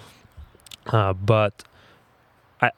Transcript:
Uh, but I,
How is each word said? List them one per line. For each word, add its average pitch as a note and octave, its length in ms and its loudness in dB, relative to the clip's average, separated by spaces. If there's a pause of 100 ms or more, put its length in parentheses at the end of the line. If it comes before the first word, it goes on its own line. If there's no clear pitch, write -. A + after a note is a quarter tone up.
(880)
Uh, G2 260 2
but G#2 500 0 (1000)
I, A#2+ 160 2